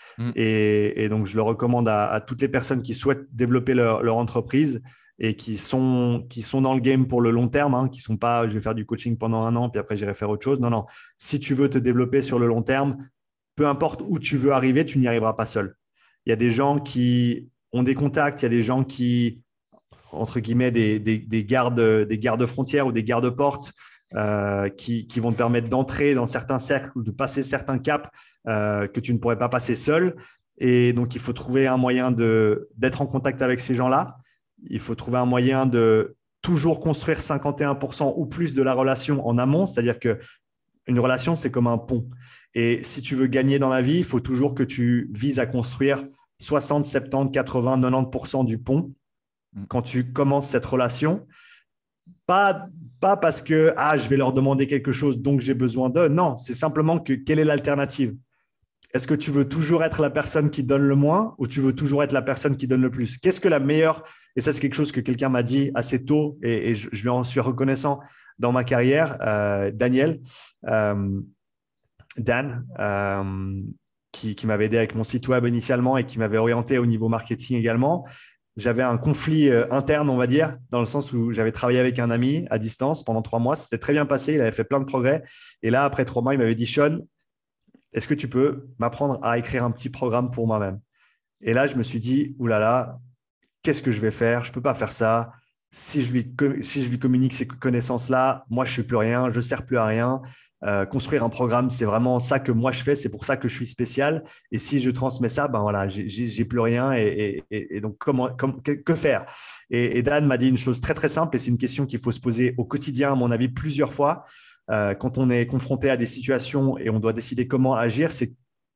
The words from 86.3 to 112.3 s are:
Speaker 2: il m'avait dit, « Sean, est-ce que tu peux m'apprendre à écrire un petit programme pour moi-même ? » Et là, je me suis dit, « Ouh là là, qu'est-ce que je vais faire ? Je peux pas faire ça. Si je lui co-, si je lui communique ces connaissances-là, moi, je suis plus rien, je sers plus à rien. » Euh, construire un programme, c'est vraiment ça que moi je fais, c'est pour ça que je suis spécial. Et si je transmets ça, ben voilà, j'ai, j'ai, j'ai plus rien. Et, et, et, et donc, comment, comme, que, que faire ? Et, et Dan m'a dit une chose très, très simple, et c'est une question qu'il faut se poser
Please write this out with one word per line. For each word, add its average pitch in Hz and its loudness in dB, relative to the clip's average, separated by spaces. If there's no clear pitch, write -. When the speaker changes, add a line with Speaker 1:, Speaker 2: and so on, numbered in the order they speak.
Speaker 2:
il 139 2
m'avait 117 2
dit, « 117 -2
Sean, 151 2
est-ce - -14
que 151 -2
tu 139 -4
peux 127 0
m'apprendre 123 -2
à 117 2
écrire 120 -2
un 117 0
petit 120 -8
programme 123 -2
pour 117 -4
moi-même ? » 104 -2
Et 113 -2
là, 131 4
je 143 -4
me 127 -2
suis 117 -6
dit, « 131 -2
Ouh 123 -4
là 110 2
là, 123 0
qu'est-ce 147 0
que 135 0
je 104 -2
vais 110 0
faire ? 120 0
Je - -14
peux 123 -8
pas 127 0
faire - -4
ça. 117 0
Si - -4
je 120 -2
lui 123 -2
co-, 135 0
si 135 -4
je 123 -2
lui 123 -2
communique 127 2
ces 127 -6
connaissances-là, 127 0
moi, 123 0
je - -4
suis 113 -4
plus 120 0
rien, 120 2
je 123 0
sers 123 -6
plus 123 0
à 110 2
rien. » 120 0
Euh, 101 0
construire 131 -2
un 117 0
programme, 123 0
c'est 123 -2
vraiment 120 2
ça 131 0
que - -2
moi 120 2
je 123 -8
fais, 143 2
c'est 127 -6
pour - -10
ça 135 0
que 131 -4
je - -6
suis 120 -8
spécial. 147 -2
Et 117 -4
si 143 -2
je 127 0
transmets 123 -2
ça, 147 -2
ben 120 -2
voilà, 101 0
j'ai, 98 -8
j'ai, 110 -6
j'ai 107 -4
plus 120 -2
rien. 120 0
Et, 117 2
et, 101 -2
et, 104 -8
et 104 -6
donc, 104 -8
comment, 127 -2
comme, 131 -4
que, 147 -2
que 147 -2
faire ? 139 0
Et, 120 0
et 123 2
Dan 147 2
m'a 131 4
dit 131 4
une 131 4
chose 123 -2
très, 151 -2
très - 0
simple, 160 0
et - -2
c'est 120 -4
une 120 2
question 131 -2
qu'il 123 -6
faut 123 -2
se - -8
poser 123 0